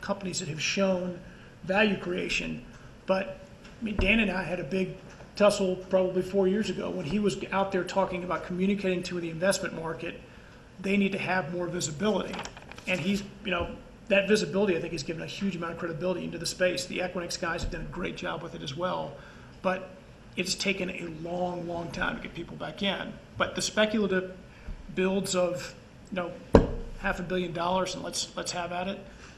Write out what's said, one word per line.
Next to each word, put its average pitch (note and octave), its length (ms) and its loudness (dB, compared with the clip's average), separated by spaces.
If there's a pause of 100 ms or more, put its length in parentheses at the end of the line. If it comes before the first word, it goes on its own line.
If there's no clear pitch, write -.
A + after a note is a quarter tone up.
companies G3 400 -4
that - 80 -6
have D#3 120 -6
shown F3+ 560 2 (460)
value G3 320 4
creation. F3 720 -4 (400)
But, F#3+ 340 0 (400)
I A#3 60 -4
mean, G#3 100 -2
Dan G#3 240 6
and G3+ 100 4
I F3+ 140 0
had E3+ 160 -2
a D#3+ 60 -4
big F#3+ 320 -2 (400)
tussle G3 400 6 (120)
probably F#3 320 4
four F#3+ 240 4
years G3+ 240 4
ago F3+ 200 -2
when F3 160 -4
he E3 120 0
was G3+ 240 2 (120)
out G3 180 2
there F3+ 140 2
talking F#3 400 0
about E3 200 -2
communicating F#3 560 2
to F3+ 200 -4
the E3 80 -4
investment E3+ 440 0
market, E3 460 -6 (640)
they G3 160 4
need G3 160 4
to G3 40 -2
have E3+ 360 0
more F3 140 -2
visibility. E3+ 680 0 (500)
And F#3 140 0
he's, F#3+ 240 0 (220)
you F#3+ 60 -2
know, F3 220 0 (360)
that F#3+ 180 8
visibility, F#3+ 480 6
I D#3+ 60 2
think, E3 100 -4
has D#3+ 120 -4
given D#3+ 200 -4
a D#3 40 -6
huge F#3+ 280 -2
amount E3+ 160 -4
of - 60 -8
credibility E3+ 480 -2
into E3 120 -4
the E3 80 -6
space. F3+ 400 2
The - 140 -4
Equinix F3+ 400 -2
guys E3+ 240 -2
have - 80 -2
done E3 100 -6
a D3+ 120 -8
great - 240 -4
job E3 260 -4
with F3 120 -8
it D#3+ 60 -8
as C#3+ 140 -6
well. E3+ 380 -2 (480)
But F#3 280 0 (460)
it's F3+ 180 0
taken F#3+ 360 0
a F3 180 -6 (160)
long, F3 420 -2
long E3+ 260 -4
time F3 260 -2
to - 40 -8
get - 120 -8
people E3 240 -8
back D#3+ 260 -6
in. F3 300 -2 (240)
But - 180 0
the F#3 60 0
speculative G3+ 720 2 (600)
builds F#3+ 380 2
of, F3+ 400 0 (380)
you F#3 60 -2
know, F3 140 -2 (680)
half F#3+ 220 0
a - 20 -4
billion F3+ 300 -2
dollars F3+ 420 0
and - 80 -8
let's, - 320 -6
let's E3+ 160 -4
have F3 220 -4
at F#3 160 -4
it, G3+ 100 -6 (380)